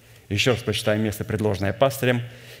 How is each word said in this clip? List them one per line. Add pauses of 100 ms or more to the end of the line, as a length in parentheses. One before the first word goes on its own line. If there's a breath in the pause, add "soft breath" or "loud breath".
(280 soft breath)
Ещё
раз
прочитаем
место,
предложенное
пастырем, (380 loud breath)